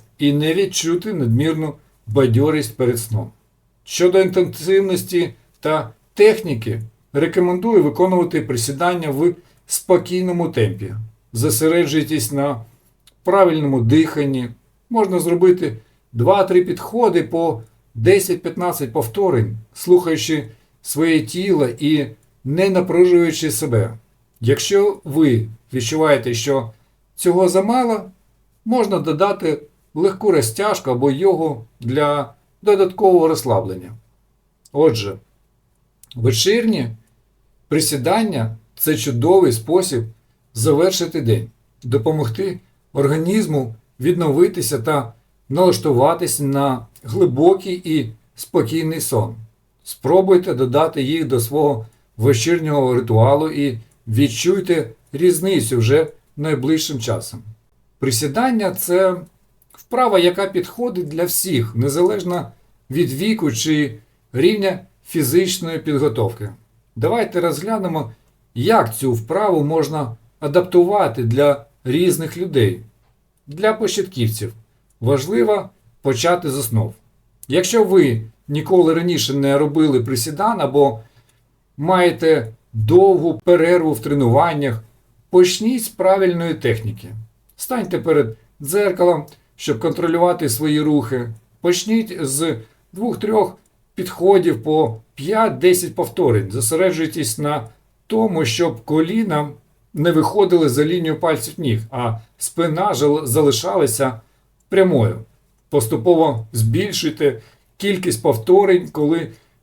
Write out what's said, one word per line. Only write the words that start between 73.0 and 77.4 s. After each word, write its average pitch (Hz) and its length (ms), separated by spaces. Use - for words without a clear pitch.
Для 185 260
початківців 156 800
важливо 185 680
почати 156 480
з 135 80
основ. 110 360